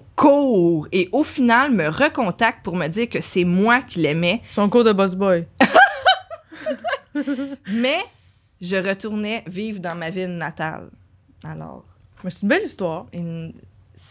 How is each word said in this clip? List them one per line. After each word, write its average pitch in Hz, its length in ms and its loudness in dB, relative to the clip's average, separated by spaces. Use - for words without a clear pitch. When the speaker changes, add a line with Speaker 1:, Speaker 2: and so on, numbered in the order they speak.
Speaker 1:
cours 226 760 4
et 185 180 2
au 285 120 2
final 254 500 2
me 160 160 2
recontacte 233 760 0
pour 180 140 -6
me 160 100 -2
dire 226 220 -4
que - 120 -4
c'est 175 220 0
moi 202 380 4
qui - 180 -10
l'aimais. 165 420 0
Speaker 2:
Son 202 180 0
cours 240 160 4
de 220 80 6
boss 190 220 2
boy. 185 300 0
Speaker 1:
<laughs> - 60 6
Mais 247 320 -2
je 180 160 -4
retournais 208 680 -4
vivre 208 340 -8
dans 170 160 -8
ma 165 140 -8
ville 180 280 -6
natale. 156 500 -8
Alors. 156 360 -14
Speaker 2:
Mais 180 80 -8
c'est - 120 -12
une 202 60 0
belle 370 140 2
histoire. 185 420 -6
Speaker 1:
In-, 165 360 -10